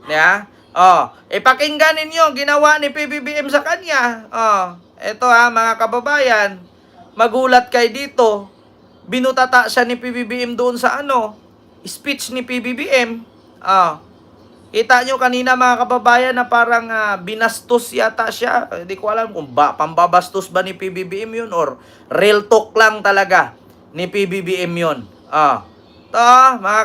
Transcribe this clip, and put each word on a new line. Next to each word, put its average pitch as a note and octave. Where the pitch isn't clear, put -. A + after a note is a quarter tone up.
Di D3+
ba? F3
Oh, F3
eh, G3
pakinggan D4+
ninyo D#4
ang C#4
ginawa D4
ni C#4+
P D4
B C#4+
B D4
M C#4+
sa C#4+
kanya. C#4
Oh, G#3+
eto A3
ha, A#3+
mga A3+
kababayan, A3+
magulat B3
kayo A#3+
dito. A3+
Binutata B3+
siya A#3+
ni B3
P B3
B A#3+
B B3
M A#3+
doon B3
sa B3
ano, B3
speech -
ni B3+
P B3
B A#3+
B C#4+
M. A#3
Ah, F3
kita B3
nyo C4
kanina, B3+
mga B3
kababayan, B3
na B3
parang, A#3
ah, G#3+
binastos A3
yata A3+
siya. -
Hindi F#3
ko G#3+
alam A3
kung D3+
ba, C#3
pambabastos E3+
ba F#3
ni F#3
P F#3+
B F#3
B G3
M A3+
yun A3+
or E3
real G#3
talk A3
lang G#3+
talaga F#3+
ni F3
P G3
B F#3+
B F3+
M E3+
yun. D3
Ah, C#3
to, A#3+
mga G#3